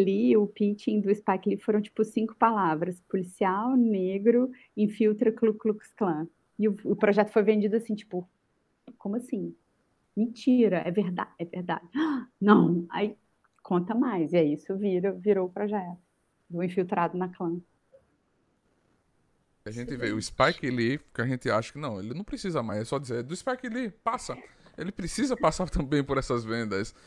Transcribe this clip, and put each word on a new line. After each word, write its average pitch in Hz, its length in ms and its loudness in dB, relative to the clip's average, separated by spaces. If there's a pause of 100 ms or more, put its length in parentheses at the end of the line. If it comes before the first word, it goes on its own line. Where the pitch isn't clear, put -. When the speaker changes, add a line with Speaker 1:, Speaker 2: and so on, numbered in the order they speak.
Speaker 1:
Lee, 214 320 4
o 214 100 6
pitching 208 540 -2
do 202 160 2
Spike 190 320 -2
Lee 202 100 0
foram, 214 240 0
tipo, 208 220 -4
cinco 220 320 -2
palavras. 180 720 2
Policial, 196 680 0
negro, 220 760 4 (240)
infiltra, 214 560 2
Ku 220 220 0
Klux 214 400 -4
Klan. 165 340 -2 (320)
E 208 100 2
o, 196 60 0 (100)
o 208 100 2
projeto 208 360 2
foi 220 120 4
vendido 208 320 2
assim, 226 200 -2
tipo, 180 320 -10 (680)
"Como 202 200 -6
assim? 190 360 -6 (600)
Mentira, 226 720 4
é 180 60 0
verda-, 190 360 -2 (120)
é 175 60 -4
verdade." 180 480 -4
<gasps> 285 460 -2
"Não!" 175 500 6
Aí, 208 280 -4 (460)
"Conta 180 320 -2
mais." 190 380 0
E 175 40 4
aí 151 160 4
isso - 240 -8
vira, 196 360 0
virou 185 340 0
o 180 40 -10
projeto 202 460 -6 (520)
do 170 140 -6
infiltrado 180 540 -2
na 180 120 -2
clã. 180 280 -4 (2000)
Speaker 2:
A 104 60 -10
gente 123 240 -8
vê 120 160 -4
o 131 80 -2
Speaker 3:
Excelente. - 340 2
Speaker 2:
Spike 139 160 -4
Lee, 123 300 0 (140)
que - 80 -4
a 117 40 0
gente 127 240 -4
acha 110 240 0
que 143 60 -14
não, 123 200 -8
ele 107 140 -8
não 175 100 -8
precisa 180 380 -4
mais, 107 200 -4
é 117 40 -4
só - 140 -4
dizer, 123 200 -6
"É 120 40 -6
do 139 120 -8
Spike 254 340 -6
Lee, 233 200 -6 (140)
passa." 233 340 -6 (400)
Ele 175 140 -8
precisa 226 460 -2
passar 170 340 0
<laughs> - 0 -
também 143 320 0
por 135 140 0
essas 123 260 -2
vendas, 110 500 -4 (140)